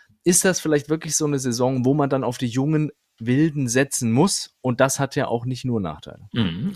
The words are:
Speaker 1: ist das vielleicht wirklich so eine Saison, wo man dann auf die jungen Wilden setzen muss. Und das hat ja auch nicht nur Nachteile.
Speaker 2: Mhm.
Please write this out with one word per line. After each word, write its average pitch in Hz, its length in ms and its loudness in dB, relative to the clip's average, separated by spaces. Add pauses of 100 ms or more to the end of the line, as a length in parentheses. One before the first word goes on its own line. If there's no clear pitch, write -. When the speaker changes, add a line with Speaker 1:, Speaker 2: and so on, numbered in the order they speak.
(240)
Speaker 1:
ist 175 220 2
das 180 160 2
vielleicht 147 280 0
wirklich 160 280 -2
so 156 80 0
eine 143 140 0
Saison, 127 460 0
wo 135 80 4
man 143 160 2
dann 135 140 0
auf 120 140 -4
die 127 100 -4
jungen 147 440 0 (280)
Wilden 139 480 2
setzen 123 440 0
muss. 147 500 2
Und 123 180 -2
das 135 200 2
hat 139 160 -2
ja 131 120 0
auch 117 180 -4
nicht 127 200 -6
nur 120 140 0
Nachteile. 85 540 -10
Speaker 2:
Mhm. 113 420 -2